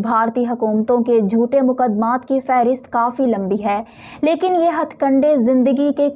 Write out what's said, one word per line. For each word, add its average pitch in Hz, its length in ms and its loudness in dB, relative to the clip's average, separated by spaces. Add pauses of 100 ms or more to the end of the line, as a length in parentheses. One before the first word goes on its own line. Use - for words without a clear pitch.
भारतीय 226 440 0
हुकूमतों 233 560 0
के 233 200 2
झूठे 233 400 0
मुकदमात 247 600 0
की 269 180 -2
फहरिस्त 254 500 0
काफ़ी 240 340 0
लंबी 196 320 -2
है, 208 260 -4 (400)
लेकिन 359 320 0
ये 339 140 2
हथकंडे 294 680 0
ज़िंदगी 254 540 2
के 285 240 0